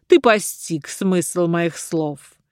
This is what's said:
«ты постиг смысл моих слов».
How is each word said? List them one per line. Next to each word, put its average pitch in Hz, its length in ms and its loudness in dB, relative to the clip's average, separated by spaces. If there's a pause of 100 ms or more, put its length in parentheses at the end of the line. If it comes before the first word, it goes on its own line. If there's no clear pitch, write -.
«ты 339 140 6
постиг 202 680 0
смысл 180 600 -2
моих 170 280 -2
слов». 151 600 -6 (160)